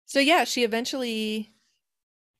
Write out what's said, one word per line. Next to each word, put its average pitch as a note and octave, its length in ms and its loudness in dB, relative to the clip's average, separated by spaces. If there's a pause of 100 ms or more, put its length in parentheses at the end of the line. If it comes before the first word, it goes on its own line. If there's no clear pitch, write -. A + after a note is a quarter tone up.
So, - 160 0
yeah, C#4+ 240 4
she A#3+ 180 -2
eventually, A3 920 -4 (880)